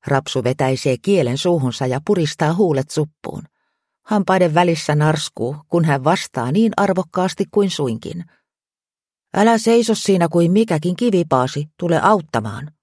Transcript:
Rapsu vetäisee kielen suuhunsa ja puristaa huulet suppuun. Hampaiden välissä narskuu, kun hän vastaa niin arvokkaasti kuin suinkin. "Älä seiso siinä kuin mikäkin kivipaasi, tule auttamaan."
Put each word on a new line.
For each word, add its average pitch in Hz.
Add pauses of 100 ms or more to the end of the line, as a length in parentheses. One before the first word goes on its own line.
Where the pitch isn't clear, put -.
Rapsu 135
vetäisee 131
kielen 156
suuhunsa 135
ja 127
puristaa 165
huulet 160
suppuun. - (600)
Hampaiden 185
välissä 170
narskuu, 151 (120)
kun 170
hän 139
vastaa 135
niin 220
arvokkaasti 185
kuin 202
suinkin. 147 (1080)
"Älä 220
seiso 226
siinä 180
kuin 170
mikäkin 180
kivipaasi, 165
tule 170
auttamaan." 143 (120)